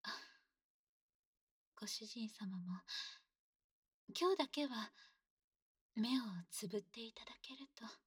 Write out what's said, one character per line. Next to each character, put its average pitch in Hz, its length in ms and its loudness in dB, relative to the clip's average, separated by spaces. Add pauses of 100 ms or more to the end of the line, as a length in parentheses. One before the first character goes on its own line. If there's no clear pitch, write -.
あ、 - 160 -4 (1500)
ご 214 120 -6
主 220 200 -2
人 220 240 -4
様 190 280 -4
も、 180 240 -2 (1400)
今 359 120 8
日 381 80 8
だ 277 100 6
け 294 180 2
は、 220 240 -2 (1040)
目 240 240 6
を 247 40 6 (280)
つ - 160 -4
ぶ 202 120 2
っ 202 40 2
て 233 200 -12
い 226 100 -8
た - 140 -14
だ - 160 -12
け 269 120 -10
る 277 200 -12
と。 233 100 -12 (220)